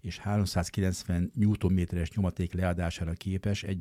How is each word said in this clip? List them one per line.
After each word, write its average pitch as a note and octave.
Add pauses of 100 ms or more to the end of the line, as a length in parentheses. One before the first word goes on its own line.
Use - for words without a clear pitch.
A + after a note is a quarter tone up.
és -
háromszázkilencven F#2
newtonméteres F#2
nyomaték F#2
leadására F2
képes F#2+
egy F#2